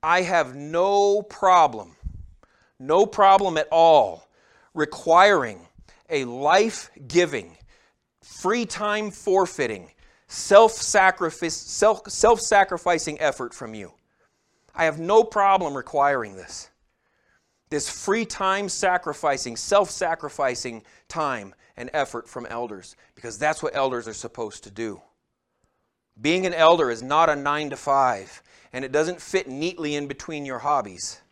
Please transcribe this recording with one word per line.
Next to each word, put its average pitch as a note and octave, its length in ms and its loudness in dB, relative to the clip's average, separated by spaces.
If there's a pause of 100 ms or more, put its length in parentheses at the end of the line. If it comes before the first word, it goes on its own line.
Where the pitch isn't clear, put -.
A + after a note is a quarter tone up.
I E3+ 200 2
have E3+ 340 0
no G3+ 640 0
problem, D#3+ 720 2 (800)
no D#3+ 280 2
problem G3 520 4
at D3+ 120 -2
all D3+ 580 4 (440)
requiring D#3 880 2 (500)
a C#3+ 140 -2
life-giving, C#3 1300 -2 (680)
free A3+ 440 -4
time G#3 440 -4
forfeiting, D3+ 800 -2 (360)
self-sacrifice, F#3+ 1300 4
self, - 560 -2
self-sacrificing F#3+ 1120 0
effort C3 340 -4
from A2+ 180 -14
you. G2+ 200 -16 (840)
I E3 120 0
have D3+ 120 -2
no G3 240 4
problem G3 540 2
requiring C3+ 580 -2
this. - 360 -16 (1000)
This D3 180 -4
free A3 360 -2
time G3 440 -4
sacrificing, D3+ 880 -4
self-sacrificing D3 1300 -2 (260)
time B2+ 460 -6 (220)
and B2 160 -12
effort C3+ 360 -6
from B2 180 -14
elders, A2+ 480 -12 (200)
because A2 240 -16
that's D3+ 240 -2
what D3+ 120 -6
elders B2+ 320 -2
are A2 80 -12
supposed A2+ 500 -12
to G#2 60 -20
do. G#2 300 -8 (1200)
Being F3 260 0
an F3+ 80 -4
elder D#3+ 360 4
is A2+ 120 -6
not D#3 280 2
a D3 60 0
nine-to-five, C#3 1040 -2 (300)
and C3 120 -8
it C3 80 -12
doesn't D#3+ 280 -2
fit - 280 -4
neatly D3+ 460 -6
in C#3+ 140 -6
between C#3+ 360 -12
your C3 160 -8
hobbies. A#2 600 -4 (120)